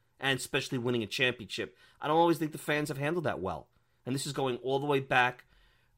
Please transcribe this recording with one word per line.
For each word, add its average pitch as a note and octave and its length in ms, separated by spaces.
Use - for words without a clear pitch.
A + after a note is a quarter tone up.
and C3 200
especially C3+ 400
winning A#2+ 240
a G#2 40
championship, A#2 680
I - 80
don't D3+ 80
always E3+ 220
think D#3 140
the D#3 60
fans D3+ 300
have C#3+ 100
handled D#3 260
that G2 160
well. E2+ 280
And B2 80
this C3+ 120
is D3 60
going C3 260
all C3+ 200
the C#3+ 80
way C#3+ 140
back, B2+ 440